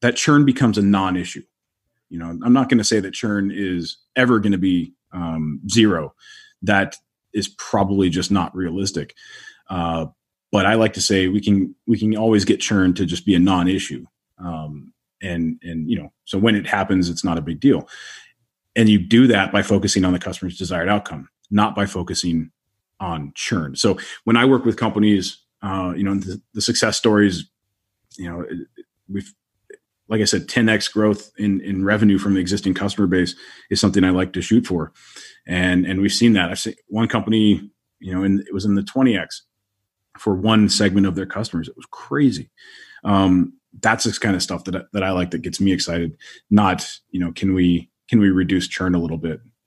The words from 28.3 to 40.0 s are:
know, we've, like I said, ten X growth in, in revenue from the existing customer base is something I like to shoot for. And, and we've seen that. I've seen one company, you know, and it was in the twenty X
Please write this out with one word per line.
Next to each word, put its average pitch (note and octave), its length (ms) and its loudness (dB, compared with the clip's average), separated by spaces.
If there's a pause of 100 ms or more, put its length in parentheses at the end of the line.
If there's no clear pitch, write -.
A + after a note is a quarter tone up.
know, F2 160 -10 (600)
we've, G2 260 -10 (760)
like A2 120 0
I G#2 40 2
said, G2 240 -2
ten A2+ 200 2
X G#2+ 200 0
growth G#2+ 480 0
in, G2+ 240 -2
in G2 240 -4
revenue G#2 320 4
from G2 180 0
the F#2+ 60 2
existing F#2+ 320 -2
customer G2+ 340 -2
base F2+ 280 0 (360)
is G2 100 0
something G2 240 2
I F#2 60 4
like F#2 240 0
to F2+ 60 -4
shoot A2 260 2
for. D#2+ 260 -6 (540)
And, F2+ 380 0
and F#2+ 160 -4
we've G2+ 120 2
seen A#2 220 4
that. F2+ 160 0
I've F#2 80 -8
seen - 160 -8 (140)
one A2 200 -2
company, G#2+ 600 0 (280)
you F#2 160 -10
know, F#2 80 -2
and G2 180 2
it G2 140 -10
was G2 100 -6
in G#2 100 0
the G2 80 -2
twenty A#2+ 360 0
X - 240 -10 (760)